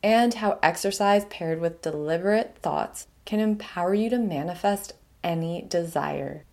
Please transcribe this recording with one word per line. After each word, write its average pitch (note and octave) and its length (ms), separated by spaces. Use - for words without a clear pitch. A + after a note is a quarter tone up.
and A3+ 320
how G#3+ 260
exercise G3+ 640
paired E3 340
with E3 220
deliberate E3 800
thoughts - 460
can G#3+ 140
empower G#3 560
you A3 160
to B3 80
manifest F#3 760
any E3 440
desire. D3 840